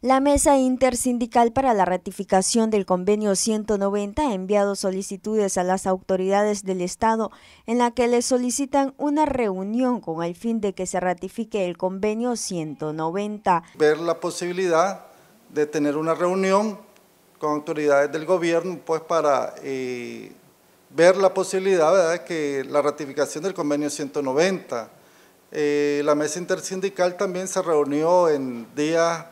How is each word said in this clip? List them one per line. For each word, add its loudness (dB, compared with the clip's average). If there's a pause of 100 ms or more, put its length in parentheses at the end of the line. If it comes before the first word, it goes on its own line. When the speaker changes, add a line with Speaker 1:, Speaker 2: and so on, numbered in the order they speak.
Speaker 1:
La 4
Mesa 4
Intersindical 2
para 2
la 4
Ratificación 0
del 2
Convenio 2
ciento 0
noventa -2
ha 0
enviado 0
solicitudes -2
a 0
las 0
autoridades 0
del -4
Estado -2 (340)
en 0
la 2
que 0
les 2
solicitan 0
una 2
reunión -2
con -6
el -4
fin -4
de -2
que -6
se -2
ratifique -4
el -4
Convenio -2
ciento -6
noventa. -2 (160)
Speaker 2:
Ver 4
la -2
posibilidad -2 (420)
de 0
tener -2
una -2
reunión 0 (600)
con -2
autoridades 2
del -6
gobierno, 0
pues, -2
para, 0
eh, -8 (600)
ver 6
la 4
posibilidad, 2
¿verdad?, 2
que -4
la 0
ratificación -4
del -4
Convenio -2
ciento -6
noventa. -2 (680)
Eh, 0
la 4
Mesa -2
Intersindical -2
también -4
se -4
reunió 2
en -2
días 0